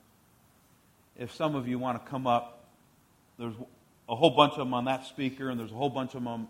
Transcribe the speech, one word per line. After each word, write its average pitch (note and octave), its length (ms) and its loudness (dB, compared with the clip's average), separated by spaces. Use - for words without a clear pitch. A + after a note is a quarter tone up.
if A#2+ 180 -10
some D#3 220 0
of B2 120 -2
you B2 120 0
want B2 240 -2
to - 80 -18
come C3 160 -2
up, - 400 2
there's A#2 160 -4
a A#2 80 -2
whole D3+ 140 8
bunch C#3 240 6
of - 60 -6
them B2+ 160 -2
on B2 100 0
that C3 200 -2
speaker, C3+ 440 -4
and A#2+ 100 -2
there's A2 120 -8
a A2 40 -10
whole C#3 140 0
bunch C3 240 -4
of B2+ 100 -6
them A#2 260 -6